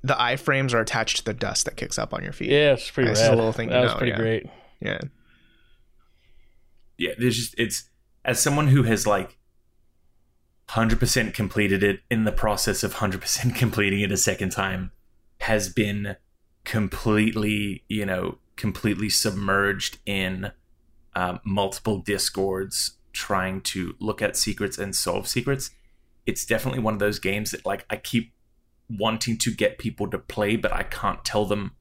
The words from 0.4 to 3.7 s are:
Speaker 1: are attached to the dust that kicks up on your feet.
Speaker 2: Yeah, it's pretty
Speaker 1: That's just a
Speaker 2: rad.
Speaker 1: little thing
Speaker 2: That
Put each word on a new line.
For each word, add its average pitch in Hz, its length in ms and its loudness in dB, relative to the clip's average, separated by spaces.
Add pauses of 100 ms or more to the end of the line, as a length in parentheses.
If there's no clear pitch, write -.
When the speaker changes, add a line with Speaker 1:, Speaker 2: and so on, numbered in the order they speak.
Speaker 1:
are 117 80 6
attached 113 360 0
to - 60 -4
the 110 100 -2
dust 107 320 -2
that - 120 -6
kicks - 200 -6
up - 160 -4
on - 100 -4
your - 100 -8
feet. - 160 -4
Speaker 2:
Yeah, 143 240 6
it's - 180 -2
pretty 127 180 2
Speaker 1:
That's 107 100 2
just 113 100 8
a - 20 8
Speaker 2:
rad. 117 60 6
Speaker 1:
little 113 160 2
thing - 160 -4
Speaker 2:
That 123 80 0